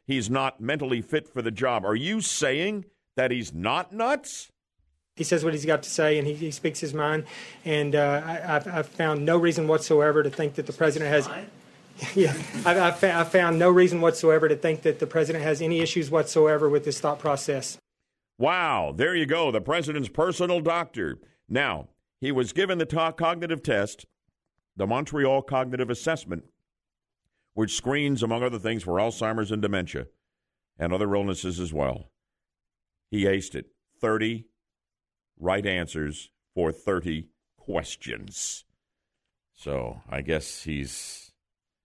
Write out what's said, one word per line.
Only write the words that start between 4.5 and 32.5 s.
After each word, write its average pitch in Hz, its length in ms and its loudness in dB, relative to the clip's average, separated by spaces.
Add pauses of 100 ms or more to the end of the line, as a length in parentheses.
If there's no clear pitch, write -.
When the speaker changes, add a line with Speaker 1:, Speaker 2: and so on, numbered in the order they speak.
Speaker 2:
He 160 80 -4
says 156 180 0
what 160 120 0
he's 147 100 -6
got 151 200 0
to - 40 -12
say, 151 300 2
and 143 80 -2
he, 151 80 -4
he 151 160 -6
speaks 147 300 -4
his 147 120 -6
mind. 151 320 -2 (400)
And, 147 300 0
uh, 143 280 4
I, 165 340 -4
I've, 147 120 -2
I've 165 200 -4
found 151 360 -2
no 165 140 6
reason 165 280 2
whatsoever 151 560 4
to 147 60 2
think 143 280 -4
that 151 100 -4
the 156 80 -8
president 151 360 0
has 147 160 4
Speaker 1:
Mind? - 220 -10 (380)
Speaker 2:
<laughs> - 280 -12
Yeah, 160 200 6 (320)
I've, 175 100 6
I've 175 220 2
fa-, 190 160 4
I've 170 160 2
found 170 280 4
no 175 120 8
reason 175 320 6
whatsoever 160 480 6
to 151 60 4
think 156 260 -2
that 151 160 2
the 156 80 -2
president 156 380 0
has 156 180 0
any 165 180 0
issues 160 300 0
whatsoever 151 580 4
with 143 160 2
his 143 160 -4
thought 147 200 -2
process. 139 580 -2 (580)
Speaker 1:
Wow, 135 580 2
there 156 220 2
you 160 80 2
go, 151 260 2
the 110 120 0
president's 147 480 -2
personal 175 500 0
doctor. 151 600 -4 (280)
Now, 110 400 -2 (320)
he 135 100 -4
was 127 220 0
given 185 240 0
the 165 80 0
ta-, 160 280 -2
cognitive 165 500 -2
test, 104 420 -2 (720)
the 98 100 -2
Montreal 135 560 0
Cognitive 127 480 -2
Assessment, 120 540 -4 (1080)
which 107 200 -2
screens, 139 480 -2
among 117 200 -2
other 123 160 -2
things, 110 240 -4
for 87 120 -2
Alzheimer's 110 560 -2
and 107 100 -2
dementia 92 460 -4 (720)
and 87 140 -2
other 101 220 0
illnesses 92 460 -4
as 85 120 -6
well. 69 380 -4 (1000)